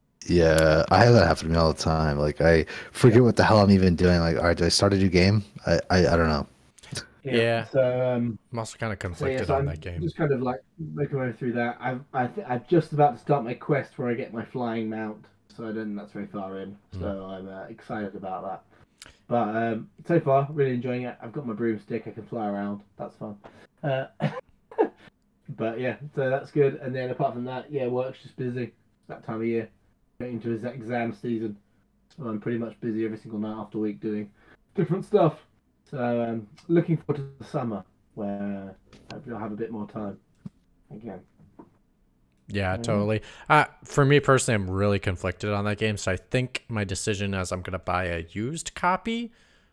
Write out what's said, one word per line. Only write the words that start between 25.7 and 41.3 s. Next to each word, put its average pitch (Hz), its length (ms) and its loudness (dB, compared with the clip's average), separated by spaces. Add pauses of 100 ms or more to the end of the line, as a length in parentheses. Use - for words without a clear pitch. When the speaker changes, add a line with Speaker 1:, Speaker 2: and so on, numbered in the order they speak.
Speaker 2:
yeah, 127 180 -4 (180)
so 135 140 -2
that's 131 220 -4
good. 139 240 4
And 131 200 -8
then 127 140 -4
apart 127 240 -2
from 120 120 -8
that, 127 260 -8
yeah, 131 160 -2
work's 123 340 -4
just - 160 -20
busy. 123 260 -4
It's - 460 -18
that - 160 -16
time 113 160 -6
of 113 40 -2
year, 113 240 -2 (500)
getting 123 160 -8
into 113 140 -6
his 110 140 -4
exam 117 500 -6
season, 110 440 -6 (580)
so 160 80 -14
I'm 110 160 -6
pretty 120 180 -6
much 113 220 -8
busy 113 240 -4
every 110 140 -4
single 107 220 -10
night 107 200 -6
after 107 200 -10
week 104 200 -4
doing 107 320 -6 (440)
different 180 280 0
stuff. 180 420 2 (440)
So, 120 320 -2
um, 113 260 -4 (200)
looking 170 300 2
forward 143 240 -4
to - 220 -14
the - 60 -20
summer 117 340 -6 (320)
where 101 600 -8 (360)
hopefully 120 240 -12
I'll 104 60 -10
have 107 120 -8
a - 40 -10
bit 113 140 -6
more 104 160 -10
time 104 300 -10 (720)
again. 202 300 -14 (1300)